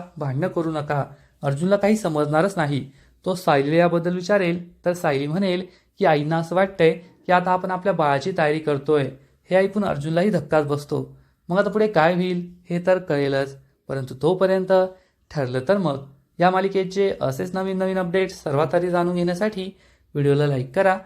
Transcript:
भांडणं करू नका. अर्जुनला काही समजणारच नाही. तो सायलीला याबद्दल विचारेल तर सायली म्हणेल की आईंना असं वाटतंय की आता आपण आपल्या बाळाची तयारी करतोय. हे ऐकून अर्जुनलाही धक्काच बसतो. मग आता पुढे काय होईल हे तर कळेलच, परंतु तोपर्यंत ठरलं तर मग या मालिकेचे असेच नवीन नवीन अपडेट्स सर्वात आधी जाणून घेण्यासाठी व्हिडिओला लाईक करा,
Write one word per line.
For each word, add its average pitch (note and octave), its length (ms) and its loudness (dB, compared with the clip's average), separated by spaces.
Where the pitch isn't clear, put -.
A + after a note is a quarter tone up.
भांडणं D3 300 -2
करू E3 240 -2
नका. D3 340 -2
अर्जुनला D3+ 320 0
काही G3+ 220 4
समजणारच D#3 600 0
नाही. D3 340 -2
तो - 100 -2
सायलीला D3 400 2
याबद्दल E3+ 400 2
विचारेल F3+ 720 -2
तर F3 80 0
सायली D3 340 -2
म्हणेल F3+ 380 -2
की F#3+ 60 2
आईंना D#3 320 2
असं E3+ 180 -4
वाटतंय F3+ 360 4
की F#3 60 0
आता F3+ 200 4
आपण F#3 200 0
आपल्या F#3 220 0
बाळाची D3 440 0
तयारी D#3 220 2
करतोय. C#3+ 500 0
हे F3+ 60 2
ऐकून G3 300 2
अर्जुनलाही D#3+ 440 0
धक्काच D#3 380 2
बसतो. C#3+ 500 -6
मग F3 80 -2
आता G3+ 120 2
पुढे G#3+ 180 2
काय E3+ 260 2
होईल F3+ 420 -4
हे F3 180 -4
तर F#3 100 4
कळेलच, C#3 600 -2
परंतु C3+ 340 -6
तोपर्यंत F#3+ 520 2
ठरलं C3 360 -4
तर G3+ 100 4
मग D3 280 -2
या F3 100 4
मालिकेचे F#3+ 720 0
असेच F3 340 -4
नवीन F#3+ 220 -4
नवीन F#3+ 200 -2
अपडेट्स F#3 460 -2
सर्वात D3+ 320 0
आधी F3 140 0
जाणून F3 260 0
घेण्यासाठी F#3 640 -4
व्हिडिओला C#3+ 340 2
लाईक C3+ 280 -4
करा, F#3+ 300 4